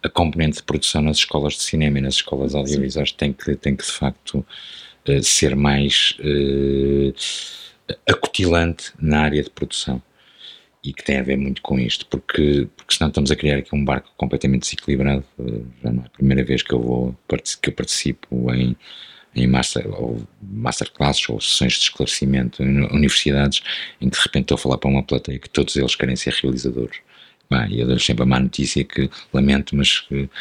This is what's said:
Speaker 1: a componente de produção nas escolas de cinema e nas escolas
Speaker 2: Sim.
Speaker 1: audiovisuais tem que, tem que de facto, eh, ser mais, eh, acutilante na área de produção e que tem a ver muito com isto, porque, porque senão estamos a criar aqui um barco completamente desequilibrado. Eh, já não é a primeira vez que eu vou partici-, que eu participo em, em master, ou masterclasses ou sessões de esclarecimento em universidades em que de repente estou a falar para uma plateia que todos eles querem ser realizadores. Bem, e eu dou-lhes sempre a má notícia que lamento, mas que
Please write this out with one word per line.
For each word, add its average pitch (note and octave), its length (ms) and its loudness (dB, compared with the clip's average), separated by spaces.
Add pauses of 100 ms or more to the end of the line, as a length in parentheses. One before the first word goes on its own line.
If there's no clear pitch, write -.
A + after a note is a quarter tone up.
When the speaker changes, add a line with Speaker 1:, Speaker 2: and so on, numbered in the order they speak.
Speaker 1:
a E2 60 -2
componente D#2 480 2
de - 60 -14
produção - 380 -2
nas D2+ 160 2
escolas D2 360 0
de - 100 -6
cinema D2 360 0
e - 20 0
nas C2+ 140 -2
escolas C2+ 360 -2
Speaker 2:
Sim. C#2 60 -2
Speaker 1:
audiovisuais C#2+ 560 -2
tem C#2+ 180 0
que, C#2 240 -4
tem C#2 220 -2
que - 80 -10
de - 60 -6
facto, - 540 -4 (600)
eh, C#2 160 2
ser - 340 2
mais, C#2+ 640 2
eh, C#2 920 2 (920)
acutilante E2+ 920 0
na D2+ 220 2
área D2 200 2
de - 80 -4
produção - 520 -6 (840)
e C#2 80 -8
que - 120 -12
tem C#2 140 0
a C2 60 -2
ver C2+ 140 0
muito C2+ 240 -4
com C2 180 -2
isto, - 280 -2
porque, C#2+ 680 0
porque - 180 -4
senão - 140 0
estamos C#2+ 240 2
a D2+ 60 2
criar D2 220 0
aqui - 140 -8
um C#2+ 120 0
barco C2 320 -2
completamente C2 460 0
desequilibrado. C#2 600 0 (160)
Eh, A#1 220 -6 (200)
já B1 120 -2
não B1 100 -2
é A#1+ 40 -14
a - 20 -20
primeira C2 340 2
vez B1+ 180 0
que - 120 -2
eu B1 80 2
vou B1 340 0 (100)
partici-, - 340 -4
que - 100 -2
eu - 40 -8
participo - 800 -2
em, B1 220 0 (600)
em B1 100 2
master, B1+ 420 2
ou A#1 340 -6 (200)
masterclasses - 880 -2
ou A1 100 -2
sessões - 340 2
de - 80 -2
esclarecimento C2 840 0
em C2+ 220 4
universidades C#2 760 2 (400)
em B1+ 80 2
que - 80 -4
de - 60 2
repente - 220 0
estou - 100 2
a - 20 -4
falar C2 220 0
para C2+ 100 0
uma C2+ 140 2
plateia C2+ 340 -4
que - 100 -12
todos - 280 0
eles C2 200 0
querem B1+ 200 0
ser - 180 -2
realizadores. B1+ 640 -2 (500)
Bem, C2+ 240 0
e A1+ 80 -2
eu A#1+ 60 2
dou-lhes B1 180 2
sempre B1 200 2
a - 20 4
má B1+ 140 4
notícia C2 440 0
que C2+ 260 -2 (220)
lamento, C#2 440 2
mas C2+ 260 2
que C#2 280 -4 (120)